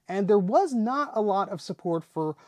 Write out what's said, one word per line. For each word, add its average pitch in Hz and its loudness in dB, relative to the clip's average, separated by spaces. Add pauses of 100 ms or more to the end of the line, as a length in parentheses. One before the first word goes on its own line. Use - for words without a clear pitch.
and 190 -2
there 208 6
was 262 2
not 254 0
a 220 0
lot 196 0
of 190 -8
support 170 -4
for 156 -6 (120)